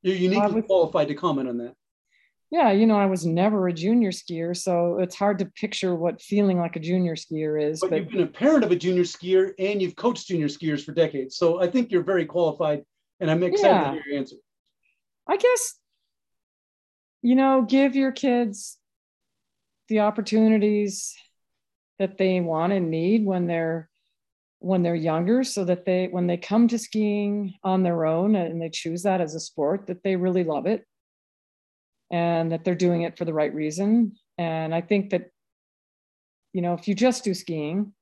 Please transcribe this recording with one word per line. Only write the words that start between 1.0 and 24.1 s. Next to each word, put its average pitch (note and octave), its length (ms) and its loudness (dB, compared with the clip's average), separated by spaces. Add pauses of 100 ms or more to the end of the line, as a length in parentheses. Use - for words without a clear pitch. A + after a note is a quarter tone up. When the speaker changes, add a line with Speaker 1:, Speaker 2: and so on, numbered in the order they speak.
Speaker 1:
to D3 80 -4
comment C#3 320 -2
on A#2+ 120 -6
that. B2 160 -12 (760)
Speaker 2:
Yeah, D4+ 200 4
you G#3 140 4
know, A3 120 4
I G3+ 80 4
was F#3 200 -2
never F#3 440 2
a F3+ 40 -2
junior G3 380 2
skier, E3+ 440 -6
so F3 440 0
it's F3+ 160 -4
hard G3+ 240 0
to F#3 60 -2
picture F#3+ 500 -4
what E3 260 -4
feeling G3 380 2
like E3+ 160 -4
a E3 60 -6
junior F3 340 0
skier D#3 460 -4
is, D#3 180 -2
Speaker 1:
But F#3 120 -2
Speaker 2:
but D#3+ 100 0
Speaker 1:
you've E3 80 -8
been A3+ 140 -2
a D3 40 0
parent C#4 380 2
of F3 60 0
a F3+ 40 4
junior F3+ 280 0
skier F#3 540 0
and G3 240 -2
you've F3 140 -4
coached - 320 -2
junior D#3+ 200 -2
skiers D3 360 -4
for - 80 -14
decades. D3+ 460 0
So F3 240 2
I F3+ 100 0
think A#3+ 200 0
you're F3 120 2
very F3 220 0
qualified, D3+ 580 -2 (380)
and D#3 100 0
I'm E3+ 100 2
excited F4+ 280 4
to F#3 160 4
Speaker 2:
Yeah. C#3 80 -2
Speaker 1:
hear D3+ 120 -8
your C#3+ 140 -6
answer. - 160 -10 (920)
Speaker 2:
I F4+ 120 0
guess, - 380 2 (1500)
you A#3+ 140 4
know, C4+ 260 4
give C4+ 340 2
your C4+ 160 2
kids A#3+ 680 -2 (1080)
the G#3+ 140 2
opportunities G#3 1120 2 (840)
that F#3+ 180 -4
they F#3 240 2
want E3+ 320 0
and F3 180 0
need F#3 320 2
when F3+ 240 -2
they're, E3 420 -4 (720)